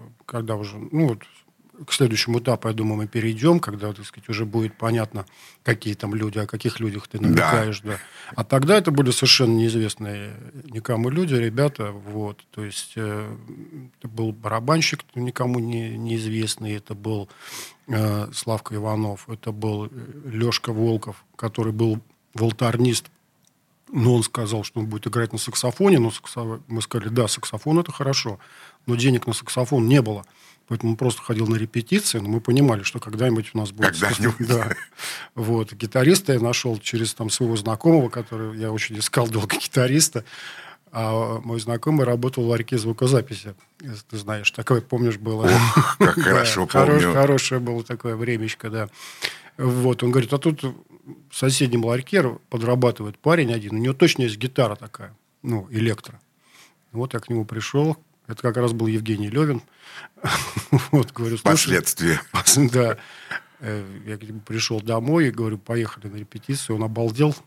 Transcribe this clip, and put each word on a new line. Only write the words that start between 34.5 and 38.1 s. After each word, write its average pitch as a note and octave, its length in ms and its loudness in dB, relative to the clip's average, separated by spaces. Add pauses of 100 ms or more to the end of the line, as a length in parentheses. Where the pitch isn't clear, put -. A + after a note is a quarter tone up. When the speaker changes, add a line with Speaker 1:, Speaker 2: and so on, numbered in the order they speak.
Speaker 1:
Вот. A2 380 -2
Гитариста C3+ 640 4
я A#2+ 40 2
нашел A#2 400 0
через A2+ 340 -4
там A2 160 -6
своего A2+ 280 0
знакомого, A2+ 520 4
который, A2 480 -8